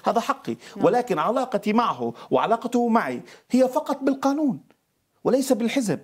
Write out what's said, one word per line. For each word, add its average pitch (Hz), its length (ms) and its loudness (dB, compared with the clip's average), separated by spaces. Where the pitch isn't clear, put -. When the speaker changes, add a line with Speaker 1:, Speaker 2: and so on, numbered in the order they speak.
Speaker 1:
هذا 196 160 0
حقي، 220 360 -4
Speaker 2:
نعم. 196 80 2
Speaker 1:
ولكن 196 340 2
علاقتي 214 540 -2
معه 143 400 0
وعلاقته 226 560 2
معي 160 340 0
هي 254 160 4
فقط 285 360 -4
بالقانون، 277 560 0
وليس 254 300 2
بالحزب 220 500 0